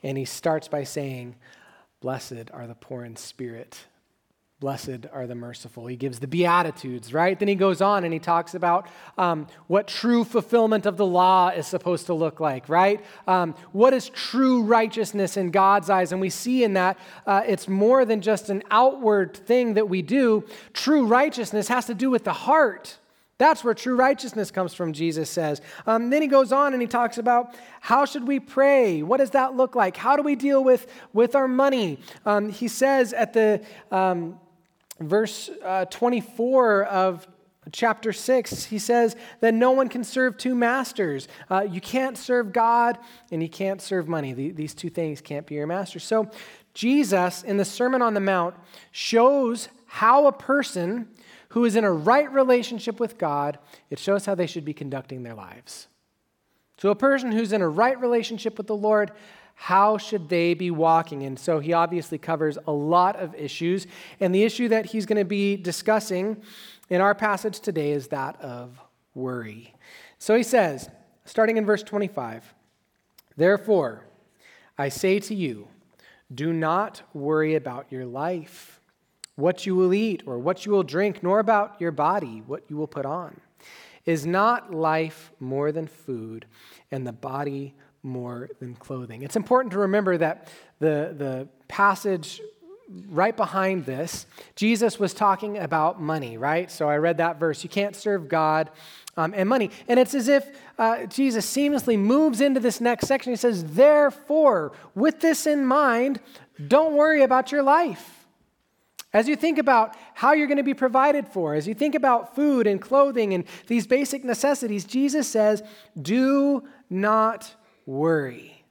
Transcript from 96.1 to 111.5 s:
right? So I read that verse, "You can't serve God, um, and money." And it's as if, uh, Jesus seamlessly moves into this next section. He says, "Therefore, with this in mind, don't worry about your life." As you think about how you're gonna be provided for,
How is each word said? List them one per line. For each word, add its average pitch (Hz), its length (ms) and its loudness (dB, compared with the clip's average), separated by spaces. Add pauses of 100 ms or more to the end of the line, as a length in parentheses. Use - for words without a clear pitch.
right? 160 320 -2
So - 180 -4
I 147 100 0
read 165 200 0
that 165 220 -2
verse, 156 240 -4
"You 175 60 -12
can't 202 260 -4
serve 190 340 -4
God, 156 400 0 (480)
um, 170 180 -2
and 190 140 0
money." 247 220 0 (160)
And 240 120 4
it's 254 140 2
as 247 140 -2
if, 277 180 4 (320)
uh, 226 300 0
Jesus 233 440 -2
seamlessly 277 460 0
moves 247 440 2
into 277 180 2
this 226 200 -2
next 233 280 0
section. 262 260 -2
He 208 40 -4
says, 208 260 0 (100)
"Therefore, 285 1000 4 (220)
with 302 260 0
this 330 280 2
in 294 180 0
mind, 254 560 2 (460)
don't 302 260 4
worry 294 300 6
about 254 280 2
your 285 120 0
life." 285 640 0 (840)
As 226 160 2
you 294 80 0
think 311 200 0
about 233 380 2 (180)
how 269 200 2
you're 302 120 2
gonna 277 160 0
be 269 120 -2
provided 262 560 2
for, 156 260 -4